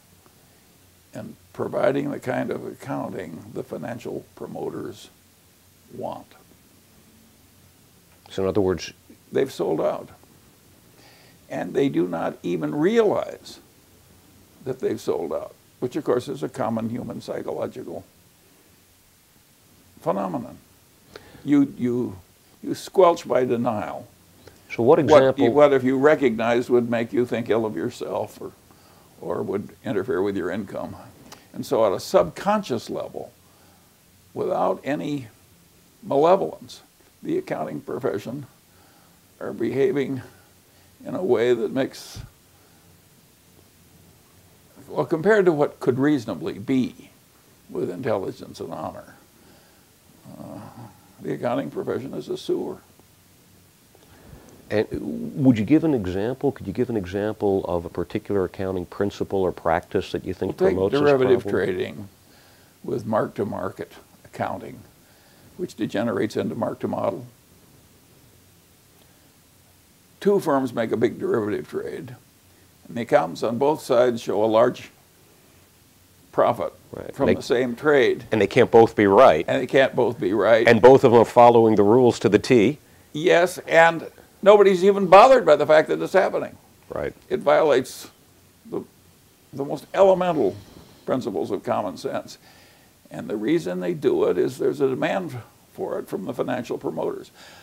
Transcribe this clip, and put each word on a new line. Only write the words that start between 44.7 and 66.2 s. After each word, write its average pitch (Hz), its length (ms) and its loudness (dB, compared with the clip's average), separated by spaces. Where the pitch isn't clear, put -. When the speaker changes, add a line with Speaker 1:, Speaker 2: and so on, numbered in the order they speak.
Speaker 1:
well, - 180 -4
compared 185 400 2
to 180 60 4
what 147 280 0
could 127 200 0
reasonably 120 580 -2
be 123 520 -4
with - 200 -6
intelligence 117 720 -6
and 82 140 -12
honor, - 420 -12
uh, - 200 -16
the - 120 -6
accounting 123 360 -6
profession 110 440 -8
is - 160 -10
a - 80 -8
sewer. - 400 -6
Speaker 2:
And 107 180 0
would 127 120 6
you 107 80 -2
give 151 180 2
an 160 100 0
example? 107 580 -4
Could 95 160 -12
you 95 60 -6
give 117 160 -4
an 117 80 -2
example 101 680 -2
of 87 200 -4
a 87 40 -12
particular 98 560 -4
accounting 92 400 -6
principle - 560 -4
or 90 100 0
practice 87 640 -4
that 87 120 -8
you 92 80 -6
think - 260 -6
Speaker 1:
Well, 185 100 2
take 190 60 -2
Speaker 2:
promotes 95 180 0
this 143 80 2
Speaker 1:
derivative 131 420 2
Speaker 2:
problem? 101 220 -2
Speaker 1:
trading 98 420 -6
with 120 220 -8
mark-to-market 107 840 -6
accounting, - 540 -10
which - 180 -10
degenerates 110 640 -4